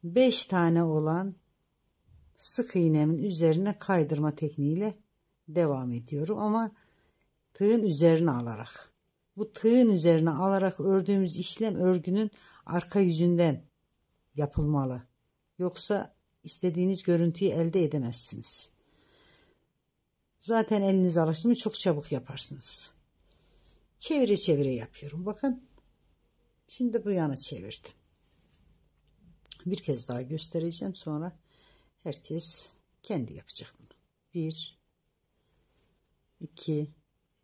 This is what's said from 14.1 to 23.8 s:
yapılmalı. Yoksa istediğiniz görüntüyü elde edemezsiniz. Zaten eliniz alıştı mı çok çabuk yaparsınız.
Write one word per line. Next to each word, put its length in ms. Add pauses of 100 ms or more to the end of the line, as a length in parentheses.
yapılmalı. 680 (560)
Yoksa 560 (280)
istediğiniz 600
görüntüyü 480
elde 320
edemezsiniz. 960 (1600)
Zaten 420
eliniz 360
alıştı 300
mı 80
çok 180
çabuk 380
yaparsınız. 840 (1040)